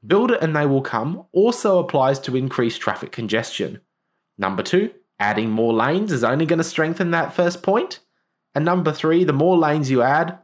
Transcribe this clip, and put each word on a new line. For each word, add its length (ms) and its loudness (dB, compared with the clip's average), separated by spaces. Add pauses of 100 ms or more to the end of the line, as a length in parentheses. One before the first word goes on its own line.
build 240 2
it 120 2
and 120 -2
they 120 0
will 160 2
come 500 -4
also 480 2
applies 400 0
to 160 -6
increase 420 -2
traffic 360 -6
congestion. 680 -4 (580)
Number 240 -4
two, 300 0 (300)
adding 280 0
more 220 0
lanes 400 0
is 140 0
only 200 2
gonna 200 0
strengthen 460 -2
that 220 -2
first 300 -2
point. 380 -2 (520)
And 120 -2
number 260 0
three, 320 2
the 80 2
more 260 4
lanes 320 2
you 120 4
add 420 2